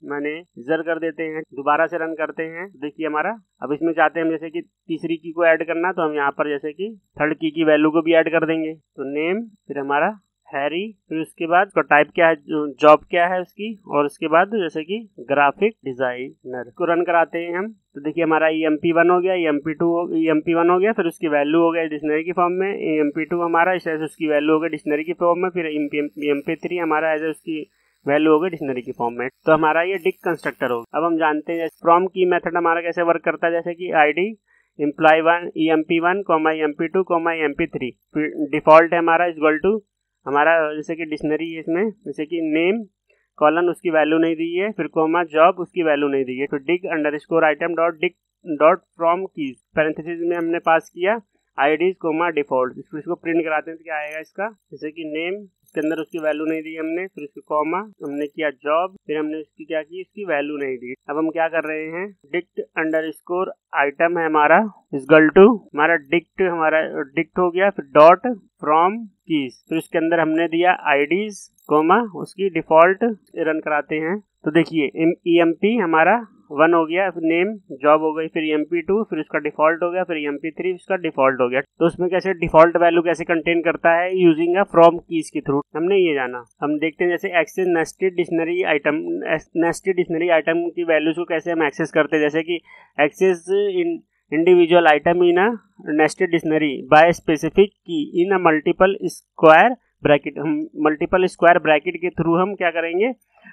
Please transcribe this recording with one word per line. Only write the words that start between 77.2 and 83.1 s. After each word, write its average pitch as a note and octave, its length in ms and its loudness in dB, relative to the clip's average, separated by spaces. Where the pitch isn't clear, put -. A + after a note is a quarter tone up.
name E3+ 260 0
job D3 240 4
हो D#3 120 -2
गई, D#3+ 140 -6
फिर D#3+ 160 -6
ईएमपी D#3 380 -2
टू, F#3+ 220 -2
फिर E3+ 160 -6
उसका D#3 200 -4
default D3+ 440 0
हो F3 80 0
गया, F#3 120 -2
फिर E3+ 140 -6
ईएमपी D3 340 -6
थ्री F3 220 -6
उसका F3+ 240 -6
default C3+ 440 0
हो B2 80 2
गया। B2+ 120 0
तो - 240 -2
उसमें E3+ 240 0
कैसे F#3 260 -2
default E3 420 6
value E3+ 240 4
कैसे E3 220 -2